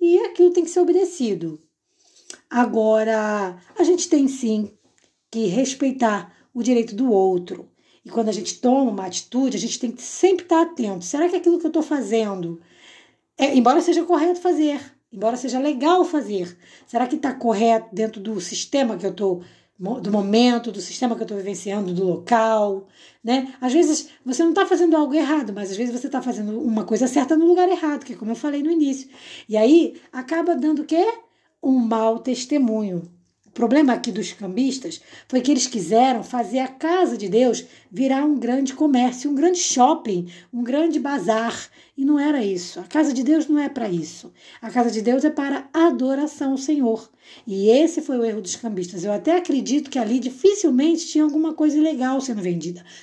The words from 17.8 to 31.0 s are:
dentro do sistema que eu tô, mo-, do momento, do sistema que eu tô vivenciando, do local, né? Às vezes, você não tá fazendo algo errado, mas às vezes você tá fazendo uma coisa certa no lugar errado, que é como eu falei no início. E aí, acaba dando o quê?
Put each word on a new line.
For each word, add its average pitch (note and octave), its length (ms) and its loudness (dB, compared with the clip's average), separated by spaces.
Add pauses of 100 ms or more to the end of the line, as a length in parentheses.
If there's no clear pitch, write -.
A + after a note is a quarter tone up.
dentro A3 280 -4
do G#3 200 -6
sistema A#3 560 -2
que F3 80 -8
eu F#3 80 -2
tô, F3+ 280 -2 (380)
mo-, G#3 220 -8
do G3 100 -4
momento, A3+ 600 2
do G3 100 -12
sistema A#3 340 -4
que A#3 80 -8
eu F3+ 40 -8
tô G#3+ 80 -8
vivenciando, G3 580 -6
do F3+ 100 -2
local, G#3 840 0 (360)
né? B3+ 380 -2
Às B3+ 100 -2
vezes, D#4 380 2 (160)
você C4 180 0
não E4 100 4
tá G4 120 2
fazendo F4 320 2
algo C#4+ 160 0
errado, C#4+ 400 0
mas G3 180 -8
às F#3+ 60 -6
vezes A#3+ 200 -4
você C4+ 120 -8
tá C4 120 -4
fazendo G#3+ 380 -6
uma A3 240 -2
coisa A3+ 240 0
certa C#4 300 0
no E4 80 4
lugar F4+ 240 4
errado, D4+ 360 -2
que A#3+ 80 -14
é - 40 -12
como A3 140 -8
eu A#3 40 -4
falei C#4+ 260 -4
no D4+ 80 -2
início. D4 380 0 (400)
E G#3+ 80 -4
aí, C4 400 6 (160)
acaba E4 440 -2
dando D4+ 260 0
o D4+ 40 -6
quê? E4+ 220 2 (540)